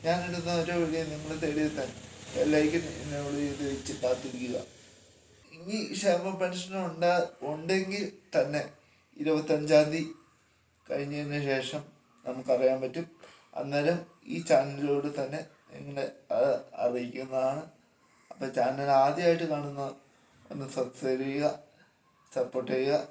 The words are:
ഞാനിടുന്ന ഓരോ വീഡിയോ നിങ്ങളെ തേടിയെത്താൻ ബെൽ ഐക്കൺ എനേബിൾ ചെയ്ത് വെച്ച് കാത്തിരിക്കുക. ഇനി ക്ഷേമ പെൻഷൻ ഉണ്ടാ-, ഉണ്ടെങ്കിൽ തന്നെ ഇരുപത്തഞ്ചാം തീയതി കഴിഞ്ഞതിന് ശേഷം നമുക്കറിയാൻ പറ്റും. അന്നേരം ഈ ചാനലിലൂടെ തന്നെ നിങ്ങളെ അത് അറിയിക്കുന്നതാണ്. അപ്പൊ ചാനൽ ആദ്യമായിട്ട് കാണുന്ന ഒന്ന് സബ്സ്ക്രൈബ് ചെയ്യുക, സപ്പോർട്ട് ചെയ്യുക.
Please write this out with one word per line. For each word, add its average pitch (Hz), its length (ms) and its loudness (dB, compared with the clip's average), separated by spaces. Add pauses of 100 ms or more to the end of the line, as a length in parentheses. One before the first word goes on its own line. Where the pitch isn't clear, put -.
ഞാനിടുന്ന 175 460 -2
ഓരോ 175 240 0 (100)
വീഡിയോ 160 200 0
നിങ്ങളെ 156 360 -6
തേടിയെത്താൻ 147 500 0 (440)
ബെൽ 147 220 4
ഐക്കൺ 151 220 4
എനേബിൾ 143 540 -6
ചെയ്ത് 143 380 -2
വെച്ച് 135 220 -6
കാത്തിരിക്കുക. 123 680 -2 (920)
ഇനി 180 400 -6
ക്ഷേമ 190 420 2
പെൻഷൻ 180 520 -2
ഉണ്ടാ-, 170 420 2 (140)
ഉണ്ടെങ്കിൽ 185 680 -2 (240)
തന്നെ 147 360 2 (440)
ഇരുപത്തഞ്ചാം 151 760 4
തീയതി 160 220 -2 (800)
കഴിഞ്ഞതിന് 147 520 -4
ശേഷം 139 420 -2 (420)
നമുക്കറിയാൻ 127 540 2
പറ്റും. 131 380 -6 (360)
അന്നേരം 147 520 0 (180)
ഈ 170 160 -4
ചാനലിലൂടെ 143 680 2
തന്നെ 143 380 -4 (260)
നിങ്ങളെ 139 400 -6 (180)
അത് 123 340 2 (100)
അറിയിക്കുന്നതാണ്. 131 960 -2 (600)
അപ്പൊ - 160 -8
ചാനൽ 131 440 0 (140)
ആദ്യമായിട്ട് 165 400 4
കാണുന്ന 143 500 -4 (560)
ഒന്ന് 139 180 -8
സബ്സ്ക്രൈബ് 131 540 -2
ചെയ്യുക, 139 360 0 (760)
സപ്പോർട്ട് 127 380 -2
ചെയ്യുക. 139 380 2